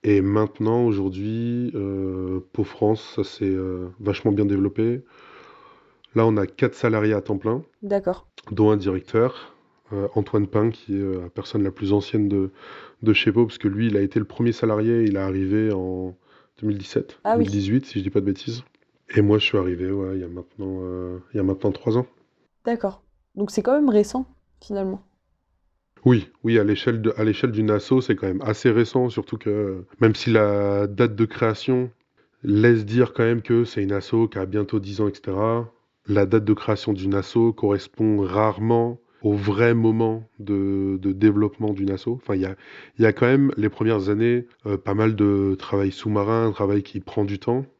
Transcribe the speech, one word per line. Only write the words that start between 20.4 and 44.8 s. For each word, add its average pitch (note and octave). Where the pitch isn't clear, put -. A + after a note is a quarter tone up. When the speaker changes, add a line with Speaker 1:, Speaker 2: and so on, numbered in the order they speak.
Speaker 1:
euh, F2+
il A2
y -
a F#2
maintenant F#2+
trois A2
ans. B2
Speaker 2:
D'accord. A#3
Donc G3+
c'est G#3
quand B3
même D4
récent, G#3+
finalement. G3
Speaker 1:
Oui, A#2+
oui, A2+
à G#2+
l'échelle A2
de, A2
à A2
l'échelle A2
d'une G#2+
asso, G#2+
c'est A#2+
quand G2
même F#2+
assez A#2+
récent, A#2+
surtout A2+
que, A2
euh, G2
même A2+
si -
la G2+
date G#2+
de A2+
création B2
laisse A2
dire A#2
quand A#2+
même A#2
que A#2
c'est G#2+
une G2
asso A2
qui G2+
a F#2+
bientôt G#2
dix G2
ans, G#2
et G2
cetera, A2+
la G2+
date G#2+
de G#2+
création G#2+
d'une G2
asso A2+
correspond G#2
rarement G#2+
au G#2+
vrai G#2
moment A2+
de, G2
de G2
développement G#2
d'une G2
asso. F#2+
Enfin, A#2+
il F#2
y F#2+
a, F#2+
il A2+
y -
a A2
quand A2+
même, C#3
les G#2
premières G#2+
années, A#2
euh, G2+
pas G2